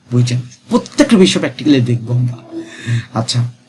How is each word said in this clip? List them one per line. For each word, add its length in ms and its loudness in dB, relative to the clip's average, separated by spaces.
বুঝছেন? 300 0
প্রত্যেকটা 480 2
বিষয় 220 4
প্র্যাকটিক্যালি 420 0
দেখবো 320 -2
আমরা। 240 -2
আচ্ছা, 380 -4